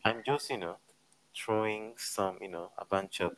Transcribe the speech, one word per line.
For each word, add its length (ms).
I'm 200
just, 260
you 80
know, 180
throwing 600
some, 440
you 80
know, 300
a 60
bunch 360
of, 180